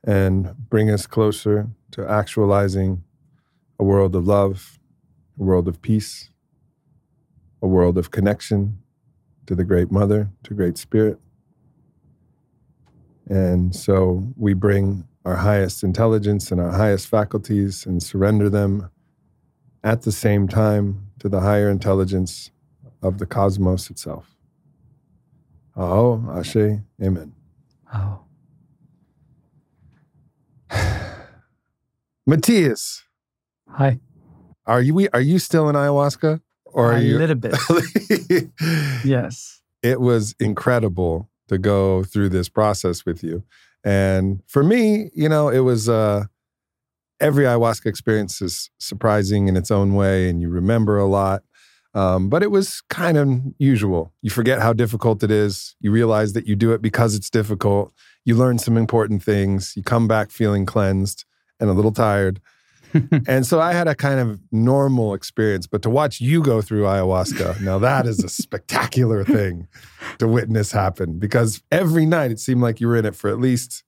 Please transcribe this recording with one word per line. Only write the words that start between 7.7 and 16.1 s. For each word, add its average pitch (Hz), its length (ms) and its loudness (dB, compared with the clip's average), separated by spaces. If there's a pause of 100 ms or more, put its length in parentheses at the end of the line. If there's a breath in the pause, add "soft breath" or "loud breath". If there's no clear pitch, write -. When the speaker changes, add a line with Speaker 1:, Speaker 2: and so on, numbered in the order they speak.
Speaker 1:
of 85 120 -4
connection 104 680 -2 (680)
to 92 80 -6
the 90 100 0
Great 92 260 2
Mother, 101 400 0 (140)
to 104 100 -12
Great 90 240 -2
Spirit. 107 400 0 (2000)
And 90 460 0
so 92 480 0 (140)
we 104 180 0
bring 98 520 0 (180)
our 90 120 -2
highest 98 460 0
intelligence 104 720 0